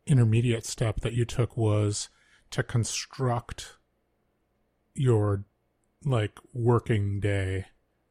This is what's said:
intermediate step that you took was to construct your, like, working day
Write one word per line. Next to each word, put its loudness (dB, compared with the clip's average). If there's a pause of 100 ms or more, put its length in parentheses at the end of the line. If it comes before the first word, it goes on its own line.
intermediate 4
step -4
that -4
you 2
took -2
was 0 (420)
to -4
construct -6 (1200)
your, 2 (600)
like, -2 (120)
working 0
day -2 (440)